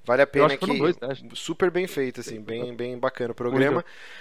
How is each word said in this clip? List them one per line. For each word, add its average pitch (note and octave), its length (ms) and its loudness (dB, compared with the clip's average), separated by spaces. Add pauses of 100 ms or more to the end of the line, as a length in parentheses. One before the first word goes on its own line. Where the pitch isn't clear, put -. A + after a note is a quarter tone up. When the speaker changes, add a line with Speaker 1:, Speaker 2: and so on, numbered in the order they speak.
Speaker 1:
Vale B2 160 4
a C#3 40 10
Speaker 2:
Eu - 20 2
Speaker 1:
pena C#3+ 200 6
Speaker 2:
acho C#3 120 4
que - 20 -6
foram F#3+ 140 0
Speaker 1:
que B2+ 60 0
Speaker 2:
dois E3+ 180 2
dash. A#2+ 480 -10
Speaker 1:
Super F3 240 0
bem F3+ 160 -2
feito, C3 340 -4
assim, A2+ 200 -12
bem, A#2 340 -8
bem B2 240 -8
bacana B2 340 -2
o - 20 -6
programa. C3+ 420 2
Speaker 2:
Muito. E3+ 100 -4 (340)